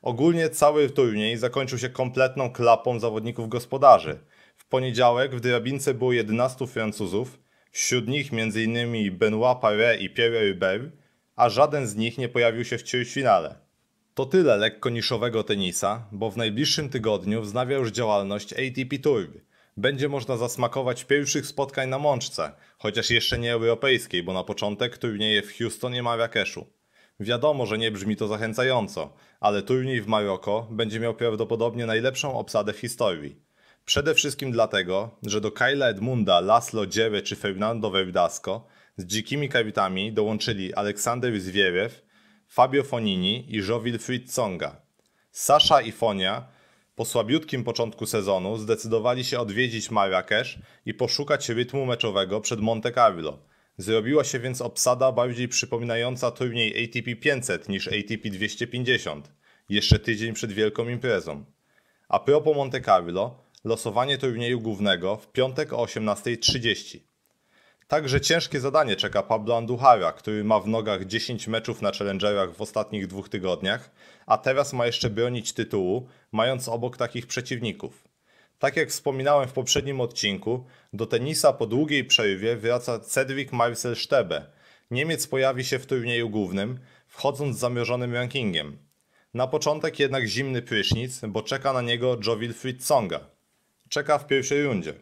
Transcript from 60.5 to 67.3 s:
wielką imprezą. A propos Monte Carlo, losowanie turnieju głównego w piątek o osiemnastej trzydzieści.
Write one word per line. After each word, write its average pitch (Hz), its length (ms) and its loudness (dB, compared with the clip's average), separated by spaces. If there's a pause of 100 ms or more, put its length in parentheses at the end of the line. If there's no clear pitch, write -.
wielką 107 380 0
imprezą. 90 560 -2 (640)
A - 100 2
propos 147 360 4
Monte 135 260 -2
Carlo, 95 640 2 (200)
losowanie 117 540 0
turnieju 120 440 -2
głównego 101 560 0
w - 140 -20
piątek 131 420 -2
o 117 60 -4
osiemnastej 110 580 -2
trzydzieści. - 720 -2 (800)